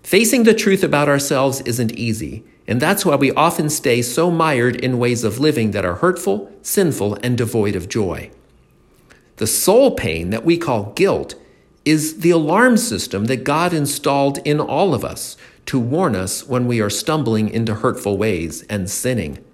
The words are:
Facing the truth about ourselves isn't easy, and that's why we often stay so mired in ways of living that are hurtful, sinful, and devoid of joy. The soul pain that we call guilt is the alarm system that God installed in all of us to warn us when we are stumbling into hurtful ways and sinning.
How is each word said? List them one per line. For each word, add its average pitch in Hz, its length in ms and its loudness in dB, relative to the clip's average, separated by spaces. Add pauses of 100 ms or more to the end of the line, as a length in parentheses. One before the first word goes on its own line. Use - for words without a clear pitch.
Facing 226 400 4
the 220 100 8
truth 196 320 2
about 147 240 2
ourselves 139 540 0
isn't 120 300 -2
easy, 107 520 -6 (220)
and 113 120 0
that's 185 280 0
why 143 100 4
we 139 160 2
often 156 380 2
stay 123 320 0
so 165 280 0
mired 147 460 0
in 127 220 -2
ways 120 260 0
of 107 140 -2
living 123 320 2
that 98 160 -2
are 87 80 -2
hurtful, 185 680 -2
sinful, 117 640 0
and 123 160 0
devoid 107 360 0
of 85 140 -6
joy. 85 420 -4 (1040)
The 214 100 -4
soul 247 460 4
pain - 360 -4
that - 160 -4
we 170 140 2
call 110 340 -4
guilt - 440 -2 (500)
is 156 320 0
the 165 100 2
alarm 175 480 4
system 98 480 -2
that 127 200 -2
God 160 280 0
installed 139 640 0 (100)
in 151 140 2
all 160 320 0
of 98 140 -2
us - 320 -12 (260)
to 135 160 -2
warn 139 340 0
us 92 320 -6
when 123 200 -2
we 117 160 0
are 101 80 0
stumbling 113 580 -2
into 110 280 -2
hurtful 104 420 -2
ways 87 460 -2
and 95 260 -6
sinning. 98 520 -6 (120)